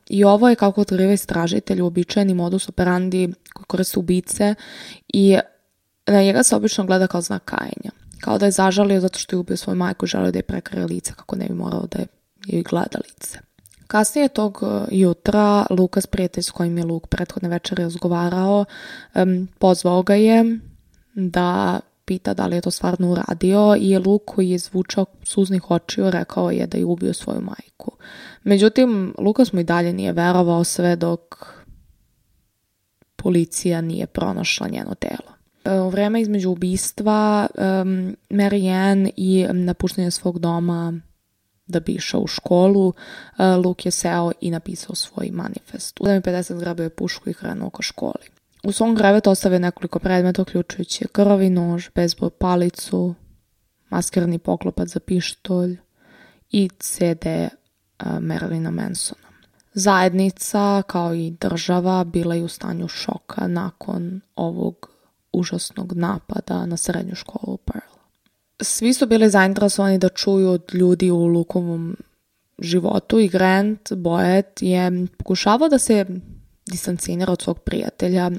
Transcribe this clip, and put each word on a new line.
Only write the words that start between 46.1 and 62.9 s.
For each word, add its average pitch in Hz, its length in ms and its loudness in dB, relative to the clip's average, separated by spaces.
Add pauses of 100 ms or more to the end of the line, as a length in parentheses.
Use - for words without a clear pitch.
i 185 40 2
pedeset 180 360 -4
zgrabio 170 260 -6
je 165 60 -4
pušku - 400 -8
i 170 40 -6
krenuo - 360 -8
ka - 120 -14
školi. - 460 -8 (360)
U 202 80 -2
svom 226 240 2
krevetu 208 340 4
ostavio 185 300 2
nekoliko 175 400 -4
predmeta, 180 420 0
uključujući - 680 -6
krvavi 202 420 4
nož, 175 460 0
bejzbol 170 340 0
palicu, 180 840 -2 (760)
maskirani 170 500 0
poklopac 175 500 -4
za - 100 -8
pištolj 180 800 -4 (760)
i 196 180 2 (100)
C 170 360 -2
D, 165 140 -6
e, 165 200 -2 (500)
Marilyna 165 720 -4
Mansona. - 560 -8 (460)
Zajednica, 190 1120 2
kao 170 280 -4
i 165 160 -6
država, 180 720 0
bila 170 320 -2
je 170 80 -2
u 170 40 -6
stanju 170 400 -8
šoka - 600 -8